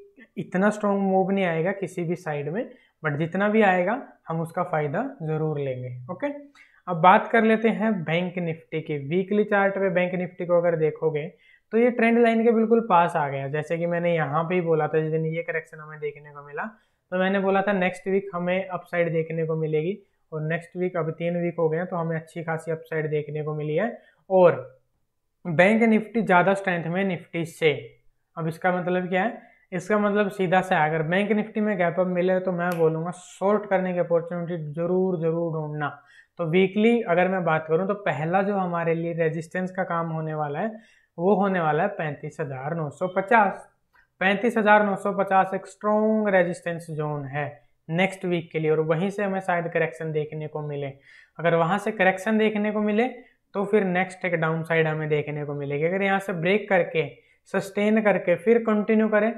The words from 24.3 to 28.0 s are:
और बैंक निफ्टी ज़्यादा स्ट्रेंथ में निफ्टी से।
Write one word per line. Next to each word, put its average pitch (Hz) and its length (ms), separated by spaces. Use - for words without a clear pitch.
और 180 300
बैंक 180 380
निफ्टी 220 400
ज़्यादा 180 320
स्ट्रेंथ 175 320
में 175 180
निफ्टी 170 400
से। 160 280